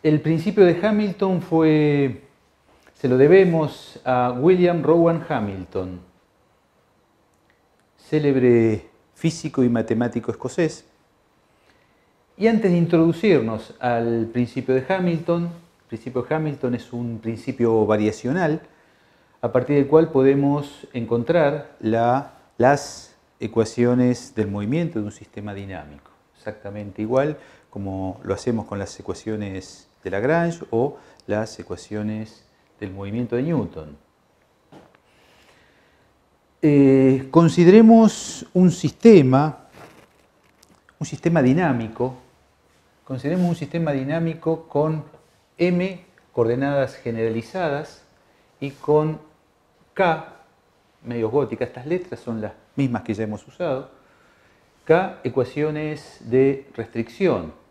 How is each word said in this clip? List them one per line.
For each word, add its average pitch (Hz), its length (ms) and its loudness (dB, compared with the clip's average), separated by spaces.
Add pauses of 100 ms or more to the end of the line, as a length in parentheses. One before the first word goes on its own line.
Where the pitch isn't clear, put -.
El 151 180 2
principio 170 440 2
de 170 200 2
Hamilton 196 560 -2
fue, 151 840 2 (680)
se - 140 -6
lo 127 100 4
debemos 160 880 4
a 123 320 0
William 175 460 2
Rowan 170 440 2
Hamilton, 95 720 -6 (2000)
célebre 123 880 2 (280)
físico 160 480 -4
y 123 60 2
matemático 117 600 -2
escocés. 151 560 -6 (1500)
Y 190 80 -4
antes 220 260 2
de 175 60 2
introducirnos 165 1000 2
al 117 520 -2
principio 123 440 -2
de 131 120 0
Hamilton, 170 580 -2
el - 420 -16
principio 123 340 -8
de 160 140 -4
Hamilton 139 400 -4
es - 180 -12
un 120 240 -8
principio 113 720 -2
variacional, 123 720 -2 (800)
a 120 100 -4
partir 131 240 0
del 143 120 2
cual 160 220 4
podemos 139 840 0
encontrar 139 880 -2
la, 117 500 -2 (260)
las - 560 0 (280)
ecuaciones 120 960 0
del 107 120 -2
movimiento 110 520 -4
de 104 60 -6
un 101 60 -10
sistema 104 420 -16
dinámico, 85 580 -16 (260)
exactamente 104 640 -14
igual 135 360 -2 (320)
como 95 540 -8
lo 98 100 -4
hacemos 110 320 -4
con 101 140 -10
las - 180 -10
ecuaciones 101 920 -12 (120)
de 92 100 -10
Lagrange 165 580 -4
o 131 280 -4 (300)
las 107 320 -6
ecuaciones 107 880 -12 (340)
del 98 120 -10
movimiento 104 440 -8
de 127 80 -2
Newton. 82 540 -6 (2750)
Eh, 135 680 4
consideremos 208 1200 6
un 180 180 4
sistema, 151 960 4 (1300)
un 147 60 -8
sistema 165 360 0
dinámico, 127 760 0 (880)
consideremos 170 460 -4
un 165 80 -2
sistema 156 340 -4
dinámico 160 800 -4
con 156 340 -2 (540)
M 180 480 -2 (260)
coordenadas 131 640 -2
generalizadas 117 1080 -6 (560)
y 139 100 -10
con 151 600 -2 (640)
K, 165 380 -2 (720)
medio 117 260 -4
gótica, 120 360 -4
estas 123 200 -18
letras 175 340 -8
son 113 220 -10
las 104 120 -10 (220)
mismas 120 280 -4
que 110 100 -6
ya 107 120 -4
hemos 104 220 -12
usado, 139 440 -8 (960)
K 180 380 0
ecuaciones 151 1000 -6
de 135 540 2
restricción. 113 800 -4 (180)